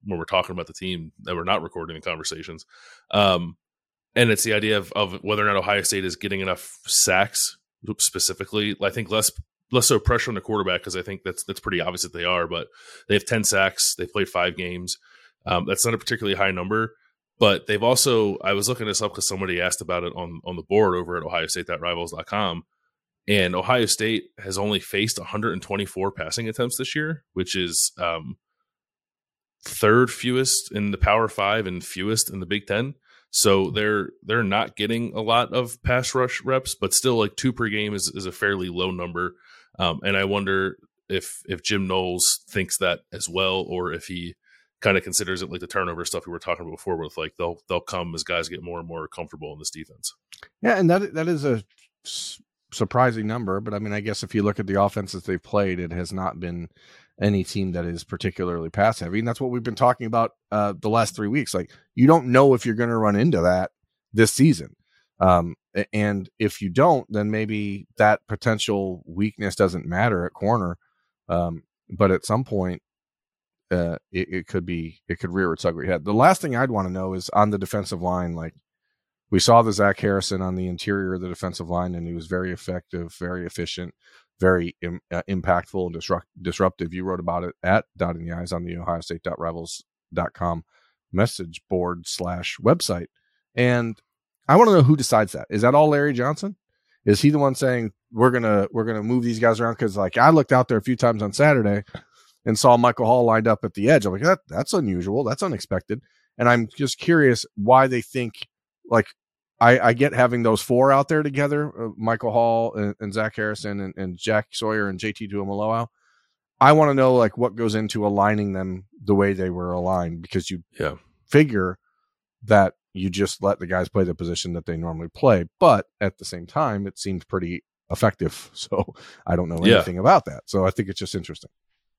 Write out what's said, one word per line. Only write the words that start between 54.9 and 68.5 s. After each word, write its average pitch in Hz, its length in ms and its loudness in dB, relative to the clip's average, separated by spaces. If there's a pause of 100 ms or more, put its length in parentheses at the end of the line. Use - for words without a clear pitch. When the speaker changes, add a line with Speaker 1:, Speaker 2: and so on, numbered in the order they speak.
Speaker 2:
they've 92 180 -4
played, 98 380 -2
it 87 140 -6
has 87 200 -6
not 92 280 -6
been 87 280 -8 (520)
any 101 240 2
team 95 280 -6
that 87 120 -4
is 85 180 -8
particularly 87 680 -6
pass 107 300 2
heavy. 90 180 -4
And 117 100 -2
that's 120 140 -6
what 131 80 -4
we've 123 120 -4
been 117 120 -6
talking 123 320 2
about, 113 240 0 (200)
uh, 104 300 0
the 110 80 -4
last 113 260 0
three 107 140 -4
weeks. 123 240 -4
Like, 90 180 -4 (240)
you 120 120 6
don't 151 220 6
know 131 260 8
if 117 100 -2
you're 117 100 0
gonna 117 220 0
run 107 180 4
into 110 280 4
that 90 300 2 (420)
this 110 180 6
season. 131 420 2 (460)
Um, 87 360 4 (200)
a-, 104 80 0 (100)
and 104 440 -2
if 104 240 -2
you 98 80 -4
don't, 139 420 4
then 104 180 0
maybe 104 560 -4 (120)
that 107 280 4
potential 101 800 -2